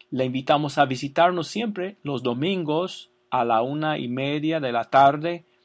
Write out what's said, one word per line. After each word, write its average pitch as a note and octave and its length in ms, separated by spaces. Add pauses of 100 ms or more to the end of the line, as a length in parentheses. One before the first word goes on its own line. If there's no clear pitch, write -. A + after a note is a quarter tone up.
Le B2+ 160
invitamos C3+ 540
a C#3+ 60
visitarnos D3+ 600
siempre G3+ 540
los C3+ 220
domingos D#3+ 880 (180)
a B2 160
la A2+ 160
una D3+ 380
y B2+ 80
media D3 520
de C3 120
la A#2 140
tarde D3+ 600 (200)